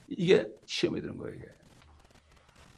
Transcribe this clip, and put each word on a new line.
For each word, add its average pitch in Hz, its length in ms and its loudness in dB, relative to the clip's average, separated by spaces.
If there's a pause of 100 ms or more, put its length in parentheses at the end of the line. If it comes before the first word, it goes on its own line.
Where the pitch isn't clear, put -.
이게 - 400 4 (160)
시험이 - 380 -4
드는 - 160 -8
거예요, - 180 -10
이게. - 80 -16 (1300)